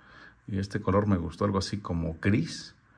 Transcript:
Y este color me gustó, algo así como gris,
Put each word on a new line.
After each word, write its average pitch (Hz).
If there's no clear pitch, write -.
Y 98
este -
color 101
me 98
gustó, 80
algo 101
así 101
como 82
gris, 117